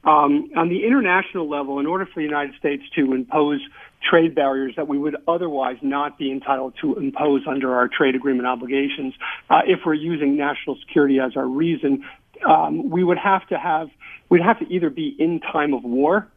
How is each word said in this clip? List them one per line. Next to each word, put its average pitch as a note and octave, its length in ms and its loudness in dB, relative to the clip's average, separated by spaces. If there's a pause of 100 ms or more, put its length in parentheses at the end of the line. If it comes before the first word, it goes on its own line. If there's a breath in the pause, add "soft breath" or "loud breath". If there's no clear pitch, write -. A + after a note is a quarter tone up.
Um, D3 500 4
on E3+ 140 0
the F#3+ 180 -2
international F#3+ 640 0
level, C#3 320 -4
in C#3+ 60 -2
order F#3 200 -4
for F3 140 -12
the - 20 -2
United D3 320 -4
States C#3+ 300 -4 (100)
to C3+ 180 2
impose C#3+ 480 0 (400 loud breath)
trade E3 320 4
barriers C3+ 440 0
that D3 100 -4
we C#3+ 100 -2
would D3 200 -2 (100)
otherwise C#3+ 560 -2
not C#3+ 360 -4
be C#3 120 -4
entitled C3+ 520 -4
to C3+ 120 0
impose C#3 540 0
under C3 260 -2
our B2 140 2
trade C3+ 260 2
agreement B2+ 320 0
obligations, C3 680 -4 (380 loud breath)
uh, D#3 160 6
if F#3 180 2
we're D#3+ 100 2
using D3 420 0
national D3 400 -4
security C#3 420 2
as C3 180 -2
our C3+ 120 -2
reason, C#3 560 0 (420 loud breath)
um, D#3 420 2
we F3+ 140 0
would F3 160 4
have G3 300 0
to E3 100 -4
have, D#3+ 320 -4 (380 loud breath)
we'd F3 140 6
have C#3 180 2
to E3 120 -4
either F3 160 0
be D3 200 -4 (100)
in E3 220 0
time D3 340 -2
of A#2 80 -6
war D3 540 0